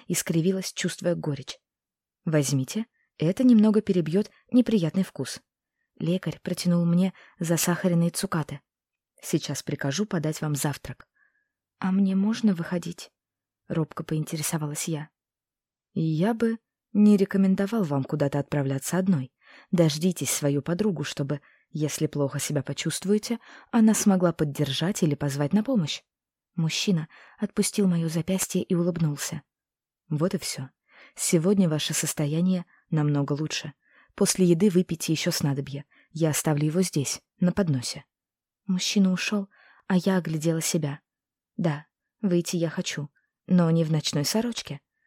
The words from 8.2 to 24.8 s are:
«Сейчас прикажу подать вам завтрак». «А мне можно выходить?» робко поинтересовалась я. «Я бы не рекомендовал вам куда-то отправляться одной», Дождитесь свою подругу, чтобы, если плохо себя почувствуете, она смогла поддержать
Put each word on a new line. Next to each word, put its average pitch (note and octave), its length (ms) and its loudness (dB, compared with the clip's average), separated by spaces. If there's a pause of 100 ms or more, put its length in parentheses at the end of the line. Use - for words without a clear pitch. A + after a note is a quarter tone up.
«Сейчас - 400 -4
прикажу C#3+ 420 -4
подать D#3 360 -4
вам D3+ 160 -2
завтрак». - 500 -8 (720)
«А F#3+ 140 -2
мне F#3+ 240 2
можно G#3+ 380 2
выходить?» E3+ 560 -6 (580)
робко D#3+ 340 -4
поинтересовалась D3+ 840 -6
я. D#3 200 -6 (840)
«Я D#3+ 400 0
бы A3+ 240 0 (340)
не G#3 240 8
рекомендовал G3 680 2
вам C#3 200 0
куда-то C#3+ 360 -2
отправляться C#3 580 -2
одной», F#3 340 0 (380)
Дождитесь D#3+ 600 2
свою C#3+ 320 0
подругу, F3 420 -2
чтобы, C#3+ 360 -4 (300)
если D3+ 360 -2
плохо C#3+ 320 -2
себя C#3+ 240 -2
почувствуете, - 760 -2 (320)
она A3 240 6
смогла F3+ 380 4
поддержать D3 720 -2